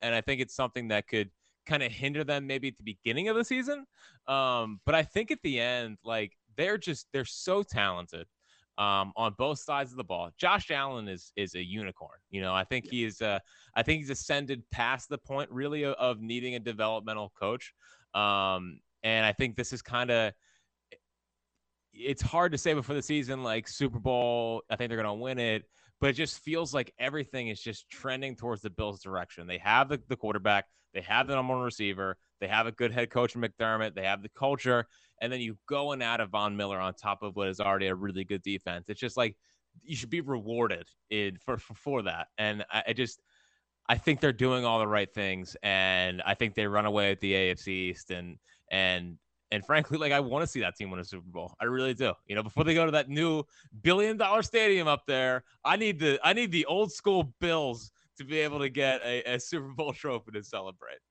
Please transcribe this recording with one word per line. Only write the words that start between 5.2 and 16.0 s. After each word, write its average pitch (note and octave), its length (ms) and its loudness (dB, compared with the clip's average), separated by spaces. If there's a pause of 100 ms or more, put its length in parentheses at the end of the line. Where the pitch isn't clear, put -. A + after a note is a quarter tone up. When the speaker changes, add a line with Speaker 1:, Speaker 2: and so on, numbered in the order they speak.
Speaker 1:
at - 100 -4
the C3+ 160 -2
end, A#2 460 -2
like, A2 320 -4 (200)
they're F#3+ 220 0
just, D#3 340 -8
they're C3+ 120 0
so G3 400 -2
talented, F2 640 -2 (500)
um, G2 380 4
on A2 200 2
both C#3 220 0
sides C#3 320 -4
of B2 60 -18
the B2+ 80 -8
ball. F2 340 -4
Josh F3+ 320 2
Allen C3+ 380 -2
is, F2+ 260 -10
is F#2+ 220 -4
a F#2 60 -4
unicorn. F2+ 560 -8 (120)
You G2 100 -6
know, F#2 140 0
I F#2+ 80 2
think B2+ 220 -4
Speaker 2:
Yeah. - 80 -16
Speaker 1:
he A#2+ 120 0
is, G#2+ 160 -6
uh, G#2 200 0 (340)
I A#2 80 4
think D#3 160 2
he's C#3 120 -8
ascended C#3 600 -4
past B2 380 -2
the C#3+ 100 -6
point C#3 320 -6
really C#3+ 320 -4
of, C#3 120 0
of A#2+ 260 0